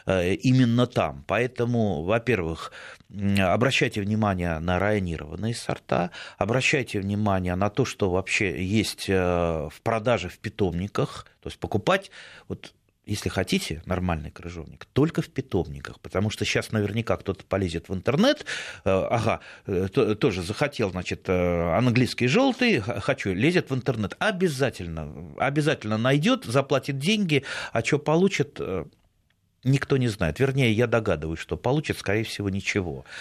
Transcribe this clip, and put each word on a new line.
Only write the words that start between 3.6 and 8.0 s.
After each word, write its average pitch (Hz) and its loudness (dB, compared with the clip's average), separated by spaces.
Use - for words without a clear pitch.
внимание 98 0
на 90 0
районированные 92 -2
сорта, - -2
обращайте 117 0
внимание 98 0
на 101 2
то, 131 0
что - 0